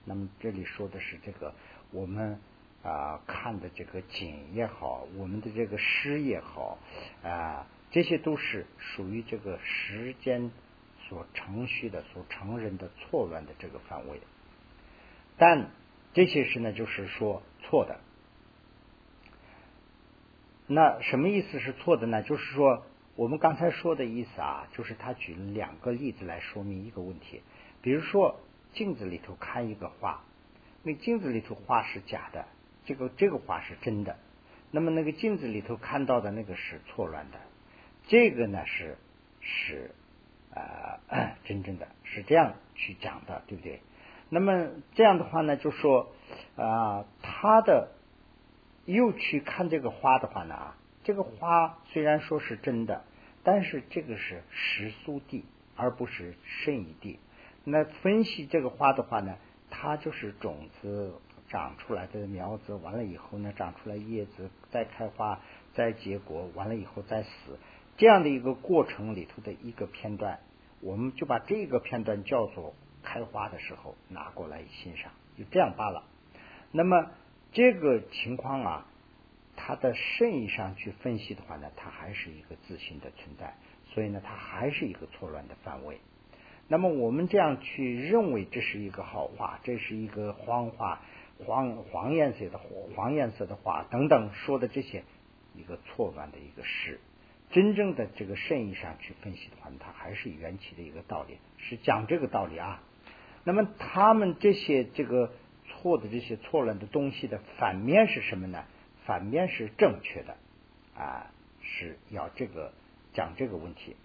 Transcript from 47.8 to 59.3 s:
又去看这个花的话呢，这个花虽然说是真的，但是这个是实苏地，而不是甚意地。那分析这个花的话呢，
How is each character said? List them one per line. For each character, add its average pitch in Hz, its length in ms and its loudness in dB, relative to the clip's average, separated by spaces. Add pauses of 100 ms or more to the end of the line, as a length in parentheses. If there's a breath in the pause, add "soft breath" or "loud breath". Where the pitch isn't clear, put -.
又 220 260 6
去 - 300 -2
看 - 280 -2
这 156 120 0
个 123 80 0
花 131 300 6
的 - 100 -4
话 95 140 -6
呢， 80 300 -10 (300)
这 208 100 0
个 196 100 0
花 170 540 4 (100)
虽 160 140 -2
然 151 200 6
说 151 180 -2
是 117 160 -6
真 117 300 -2
的， 104 180 -4 (400 loud breath)
但 190 220 6
是 135 240 -6
这 165 120 -4
个 120 140 -8
是 87 340 -10
实 - 420 -4 (120)
苏 143 160 -6
地， 131 240 -8 (320)
而 123 160 0
不 123 140 -6
是 87 300 -10 (100)
甚 - 340 -2
意 80 220 -10
地。 - 180 -10 (460 loud breath)
那 151 180 4
分 196 400 2
析 165 240 -4
这 160 140 4
个 127 80 0
花 139 240 4
的 120 100 0
话 113 160 0
呢， 95 160 -6 (340 loud breath)